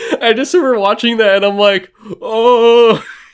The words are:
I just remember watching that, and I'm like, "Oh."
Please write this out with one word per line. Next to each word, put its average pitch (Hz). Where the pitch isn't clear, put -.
I 233
just 262
remember 269
watching 226
that, 202
and 202
I'm 202
like, 202
"Oh." 226